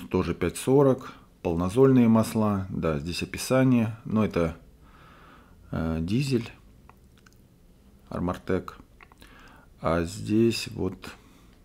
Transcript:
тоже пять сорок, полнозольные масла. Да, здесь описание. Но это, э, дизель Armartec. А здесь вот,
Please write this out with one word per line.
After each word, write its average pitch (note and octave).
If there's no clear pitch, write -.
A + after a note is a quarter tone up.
тоже E2+
пять E2+
сорок, C3+
полнозольные A2+
масла. G#2+
Да, D#2+
здесь E2+
описание. A#2
Но G#2+
это, E2+
э, D#2+
дизель A#2
Armartec. F2+
А E2
здесь G#2+
вот, F#2